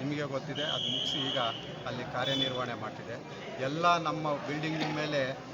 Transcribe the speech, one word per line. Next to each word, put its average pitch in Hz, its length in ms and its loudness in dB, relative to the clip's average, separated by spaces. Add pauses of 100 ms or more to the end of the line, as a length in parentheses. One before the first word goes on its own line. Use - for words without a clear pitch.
ನಿಮಗೆ 147 180 0
ಗೊತ್ತಿದೆ, 135 400 -2
ಅದು 135 300 0
ಮುಗಿಸಿ 131 380 0
ಈಗ 135 80 0 (480)
ಅಲ್ಲಿ 123 260 -4
ಕಾರ್ಯನಿರ್ವಹಣೆ 127 640 0
ಮಾಡ್ತಿದೆ. 110 480 -6 (400)
ಎಲ್ಲ 165 340 6
ನಮ್ಮ 156 360 2
ಬಿಲ್ಡಿಂಗ್ 151 640 0
ಮೇಲೆ 143 420 2 (160)